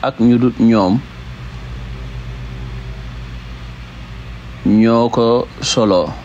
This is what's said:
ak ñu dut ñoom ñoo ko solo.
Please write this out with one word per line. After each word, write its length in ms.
ak 160
ñu 160
dut 240
ñoom 400
ñoo 400
ko 400
solo. 480